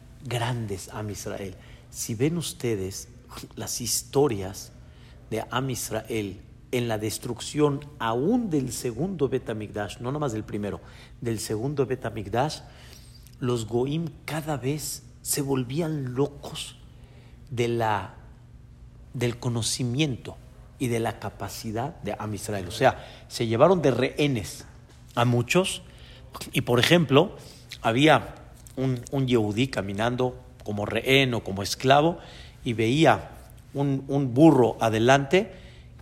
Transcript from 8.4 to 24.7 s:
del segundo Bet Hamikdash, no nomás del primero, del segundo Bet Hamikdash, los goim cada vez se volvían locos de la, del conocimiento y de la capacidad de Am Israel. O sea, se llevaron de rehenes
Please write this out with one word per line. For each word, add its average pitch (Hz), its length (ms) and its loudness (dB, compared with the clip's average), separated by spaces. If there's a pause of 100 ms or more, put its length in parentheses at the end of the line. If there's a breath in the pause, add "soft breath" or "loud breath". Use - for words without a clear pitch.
del 131 240 0
segundo 139 560 -2
Bet 123 220 -4
Hamikdash, 104 480 -6
no 123 140 -6
nomás 147 200 -4
del 110 120 -6
primero, 104 360 -6 (400 loud breath)
del 113 200 -2
segundo 131 440 -2
Bet 120 220 -4
Hamikdash, 113 540 -2 (760 loud breath)
los 120 280 -2
goim 139 420 -2 (160)
cada 151 320 -6
vez 135 460 -6 (180)
se - 220 -2
volvían 139 720 -2
locos - 600 -4 (760 loud breath)
de 120 180 0
la, 110 460 0 (1000)
del 120 260 -2
conocimiento 123 1000 -2 (400)
y 127 100 -2
de 117 120 0
la 113 180 -4
capacidad 107 840 -6
de 104 180 -6
Am 107 160 -6
Israel. 95 340 -6
O - 40 -10
sea, - 340 4 (220 loud breath)
se - 180 -4
llevaron 151 360 6
de 135 80 6
rehenes 131 760 0 (500)